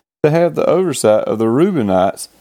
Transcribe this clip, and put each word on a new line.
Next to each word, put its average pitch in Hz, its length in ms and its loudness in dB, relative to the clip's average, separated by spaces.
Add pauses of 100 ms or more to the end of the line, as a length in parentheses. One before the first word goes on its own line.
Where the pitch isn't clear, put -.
(240)
to 151 60 2
have 165 260 0
the - 100 0
oversight 135 580 0
of 107 140 -4
the 113 80 0
Reubenites, 113 840 0 (120)